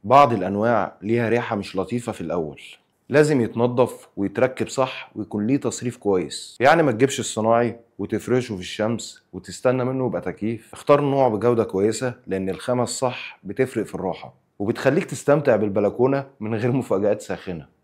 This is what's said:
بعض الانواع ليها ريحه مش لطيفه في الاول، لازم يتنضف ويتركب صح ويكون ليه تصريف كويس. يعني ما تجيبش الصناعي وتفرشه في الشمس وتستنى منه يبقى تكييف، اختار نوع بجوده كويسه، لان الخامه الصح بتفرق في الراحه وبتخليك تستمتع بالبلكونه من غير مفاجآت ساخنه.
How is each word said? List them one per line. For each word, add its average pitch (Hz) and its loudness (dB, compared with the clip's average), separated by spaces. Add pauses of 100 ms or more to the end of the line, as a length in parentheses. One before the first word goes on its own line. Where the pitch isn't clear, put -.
بعض 127 8
الانواع 101 0
ليها 113 0
ريحه 117 0
مش 98 -6
لطيفه 117 -4
في 104 -10
الاول، 80 -4 (480)
لازم 147 4
يتنضف 120 0 (100)
ويتركب 117 0
صح - -4
ويكون 104 -4
ليه 135 2
تصريف 120 -6
كويس. - -2
يعني 156 6
ما 143 2
تجيبش 131 2
الصناعي 113 0 (200)
وتفرشه 113 -2
في 90 -8
الشمس 107 -6 (100)
وتستنى 123 -2
منه 131 -2
يبقى 90 -4
تكييف، 110 -8
اختار 143 4
نوع 139 2
بجوده 110 2
كويسه، 110 -2 (140)
لان 95 -4
الخامه 123 -2
الصح - -6
بتفرق 107 -2
في - -14
الراحه 90 -6 (260)
وبتخليك 135 0
تستمتع 143 2
بالبلكونه 107 0 (120)
من 107 -6
غير 120 0
مفاجآت 113 0
ساخنه. 87 -10 (160)